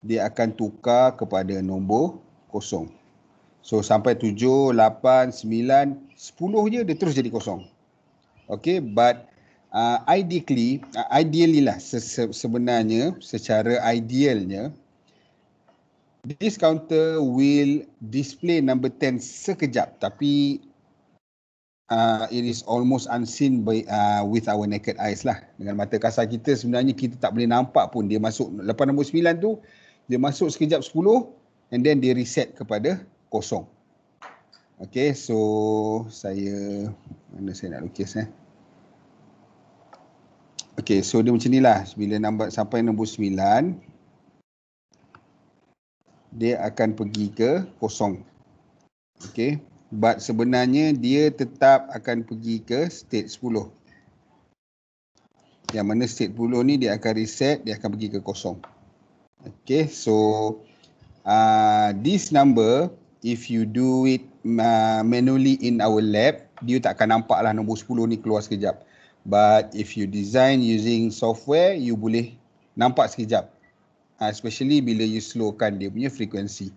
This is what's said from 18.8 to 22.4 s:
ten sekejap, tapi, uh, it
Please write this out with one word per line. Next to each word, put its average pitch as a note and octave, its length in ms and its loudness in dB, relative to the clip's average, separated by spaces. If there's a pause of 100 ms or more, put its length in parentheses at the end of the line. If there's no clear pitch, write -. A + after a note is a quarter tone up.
ten B2+ 320 -2
sekejap, - 800 -4
tapi, C#3+ 640 -2 (1300)
uh, A2+ 400 2
it A#2+ 160 -2